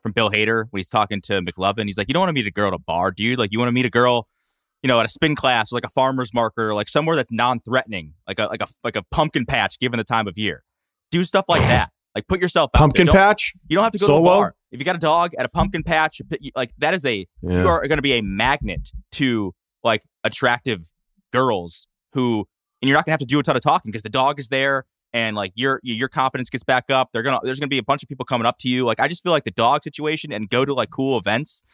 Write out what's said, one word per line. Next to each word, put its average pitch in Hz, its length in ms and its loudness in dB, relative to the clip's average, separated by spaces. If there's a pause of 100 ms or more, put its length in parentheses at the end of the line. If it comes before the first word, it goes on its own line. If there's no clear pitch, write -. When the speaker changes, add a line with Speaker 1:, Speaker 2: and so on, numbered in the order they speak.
Speaker 1:
from 104 100 -6
Bill 107 180 2
Hader 110 400 0
when 101 80 -8
he's 92 100 -8
talking 104 340 -2
to 101 200 -2
McLovin? 95 420 -2
He's 101 140 -6
like, 101 100 -4
"You 135 60 -2
don't 175 80 2
wanna 185 100 -2
meet 127 140 -2
a 101 40 -6
girl 104 180 -2
at 92 60 -2
a 82 40 -8
bar, 85 340 -2
dude. 113 260 -2
Like, 104 140 -2
you 110 60 -2
wanna 120 140 0
meet 127 140 0
a 113 40 0
girl, 120 380 2 (540)
you 135 60 -2
know, 123 100 4
at 110 80 2
a - 20 -4
spin 151 280 -2
class, 120 340 0
or, 123 60 -6
like, 120 80 -6
a 110 60 -10
farmer's 131 440 0
market, 117 280 -2
or, 107 120 -2
like, 104 140 -2
somewhere 160 280 0
that's 131 140 -2
non-threatening, 113 840 -2 (120)
like 98 120 -8
a, 107 80 0
like 117 160 -6
a, 98 40 -4 (160)
like 117 140 -4
a 104 140 -2
pumpkin 156 360 0
patch 113 320 -2
given 120 200 -2
the 110 60 -2
time 113 220 0
of 92 120 -10
year." 98 260 -6 (480)
Do 175 100 2
stuff 190 260 0
like 165 140 4
that. 123 280 2 (260)
Like, 107 100 -8
put 190 140 -2
yourself 170 340 2
out 127 60 6
Speaker 2:
Pumpkin 156 260 6
Speaker 1:
there. 156 60 6
Don't, 190 80 8
Speaker 2:
patch? 208 320 4 (160)
Speaker 1:
you 156 80 0
don't 202 80 4
have 226 80 0
to 214 60 -6
go 196 100 2
to 147 40 6
a 147 40 6
Speaker 2:
Solo? 160 80 6
Speaker 1:
bar. 180 300 6 (180)
If 120 80 -14
you 131 40 -8
got 175 120 0
a - 20 -6
dog 165 400 2
at 123 80 -2
a - 20 -4
pumpkin 170 360 -2
patch, 156 360 0 (200)
you, 139 160 -14
like, 127 220 -4
that 156 160 0
is 160 120 -6
a, 101 200 -2 (160)
Speaker 2:
Yeah. 90 200 2
Speaker 1:
you - 60 4
are - 180 2
gonna 147 160 0
be 135 120 2
a 117 80 0
magnet 104 680 -2 (220)
to, 117 420 -2 (300)
like, 113 180 2 (220)
attractive 117 640 -2 (420)
girls 110 540 -2 (260)
who, 120 360 -2 (340)
and 131 60 0
you're 139 100 6
not 165 80 2
gonna 156 60 0
have 160 80 0
to 139 60 -6
do 135 120 0
a 143 60 0
ton 147 100 0
of 123 80 -2
talking 143 300 0
'cause 104 100 -8
the 107 60 -12
dog 135 320 -2
is 120 80 -14
there 135 360 -2 (280)
and, 113 240 -2
like, 98 180 -6
your, 127 300 -2
your 123 240 -4
confidence 131 420 -2
gets - 140 -8
back 127 260 0
up. 131 220 0
They're 113 100 -4
gonna, 131 220 0
there's 131 160 -4
gonna 147 80 -6
be 135 100 -2
a 117 60 -4
bunch 143 180 -10
of - 60 -20
people 131 160 -10
coming 117 220 -2
up 123 120 0
to 127 100 -6
you. 123 160 0
Like, 113 140 0
I 127 80 0
just 170 160 -6
feel 180 100 -2
like 151 120 2
the 110 80 -6
dog 123 320 2
situation 151 480 -8
and 104 180 -6
go 123 140 2
to, 143 100 -4
like, 120 160 -4
cool 135 280 -2
events 110 440 -4 (120)